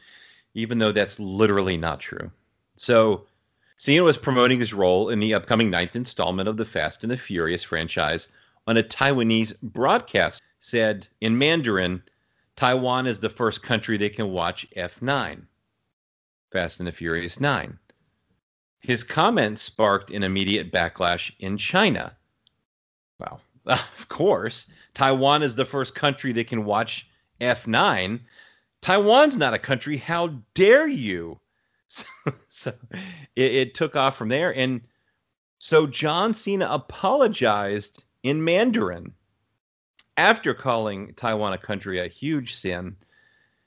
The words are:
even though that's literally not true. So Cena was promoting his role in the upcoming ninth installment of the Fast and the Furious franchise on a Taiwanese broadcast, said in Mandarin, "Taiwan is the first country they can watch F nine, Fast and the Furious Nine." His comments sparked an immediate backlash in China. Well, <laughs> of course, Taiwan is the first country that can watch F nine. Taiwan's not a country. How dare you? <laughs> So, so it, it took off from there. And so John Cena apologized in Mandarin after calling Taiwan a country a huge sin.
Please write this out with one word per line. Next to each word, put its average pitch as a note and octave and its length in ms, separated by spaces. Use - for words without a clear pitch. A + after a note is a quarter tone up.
even A2+ 220
though A2 140
that's G2+ 300
literally G2 560
not D#2+ 240
true. - 280
So A2 500
Cena D#3 260
was D#3 140
promoting B2 420
his G#2+ 140
role F#2+ 340
in G#2 140
the A2 120
upcoming A2 360
ninth F2+ 260
installment F#2+ 540
of A2 80
the G#2+ 80
Fast - 380
and A2+ 80
the B2+ 40
Furious F2 480
franchise D#2+ 640
on A2+ 80
a A2+ 80
Taiwanese A2+ 800
broadcast, A#2 800
said G#2+ 480
in A2+ 160
Mandarin, A2+ 640
"Taiwan B2+ 500
is A#2 140
the A2 80
first - 340
country A2+ 320
they G#2 140
can G#2 220
watch F2+ 440
F F2+ 260
nine, A#2 460
Fast F2 280
and F2+ 80
the E2+ 40
Furious E2+ 480
Nine." C3 400
His B2 240
comments D#3 560
sparked G2+ 500
an G2+ 120
immediate F#2+ 500
backlash F2 640
in G2 180
China. F3+ 600
Well, - 240
<laughs> - 120
of - 440
course, A2+ 580
Taiwan C3+ 500
is B2+ 120
the B2+ 100
first C3+ 300
country C3+ 380
that A#2 140
can A2 180
watch G#2 420
F A#2+ 260
nine. A#2 560
Taiwan's A3+ 560
not C3+ 160
a G#2+ 60
country. C#3 360
How E3 400
dare B3 360
you? F#2 540
<laughs> - 60
So, - 140
so - 240
it, B2+ 160
it C3 220
took D#3+ 220
off C3+ 200
from A2 140
there. D#3 260
And B2+ 240
so D#3 300
John E3+ 480
Cena G3 340
apologized A#2+ 1300
in D3+ 220
Mandarin C#3 680
after F3 380
calling G#2+ 640
Taiwan G#2+ 380
a F#2 40
country F#2+ 400
a F2 100
huge C#3 460
sin. F2+ 420